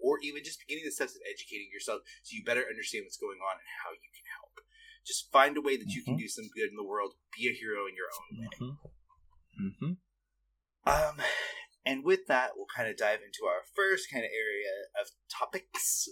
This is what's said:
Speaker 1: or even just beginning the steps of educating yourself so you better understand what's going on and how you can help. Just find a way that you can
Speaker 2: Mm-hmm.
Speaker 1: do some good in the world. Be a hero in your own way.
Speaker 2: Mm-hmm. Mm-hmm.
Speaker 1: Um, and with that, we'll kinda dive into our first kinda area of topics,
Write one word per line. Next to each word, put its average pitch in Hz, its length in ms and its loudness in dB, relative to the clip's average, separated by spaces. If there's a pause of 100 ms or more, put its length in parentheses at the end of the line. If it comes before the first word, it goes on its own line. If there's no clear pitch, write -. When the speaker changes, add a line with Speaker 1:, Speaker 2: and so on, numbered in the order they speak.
Speaker 1:
or 147 180 4
even 143 220 -6
just - 160 -10
beginning 156 240 -8
the 143 80 -4
steps - 240 -2
of - 80 -18
educating 104 480 -10
yourself 101 300 -4 (200)
so - 140 -12
you 101 80 -10
better 120 240 4
understand 110 400 -6
what's - 80 -12
going 98 240 -6
on 95 160 -4
and - 120 -18 (140)
how - 80 -8
you - 220 -14
can - 140 -20 (100)
help. - 240 -18 (460)
Just - 260 -4
find 143 240 8
a 143 80 2
way 135 140 4
that 101 100 -6
you - 160 -4
can 123 100 0
Speaker 2:
Mm-hmm. - 60 2
Speaker 1:
do 110 80 -6
some 110 160 -6 (100)
good 110 140 0
in 104 80 -8
the 104 80 -6
world. 101 300 -2 (200)
Be 117 140 0
a 113 80 2
hero 104 320 -2
in 92 80 -10
your 90 160 -6
own - 240 -12
way. 113 120 -8 (120)
Speaker 2:
Mm-hmm. - 1040 -10
Mm-hmm. 135 260 -2 (920)
Speaker 1:
Um, 147 400 4 (600)
and 135 200 0
with 185 240 6
that, 127 280 6
we'll 98 180 -8
kinda 110 200 0
dive 107 300 4
into 104 220 -4
our 90 160 2 (120)
first 196 360 4
kinda 120 180 0
area 101 580 -2 (140)
of 101 100 -4 (180)
topics, - 840 -2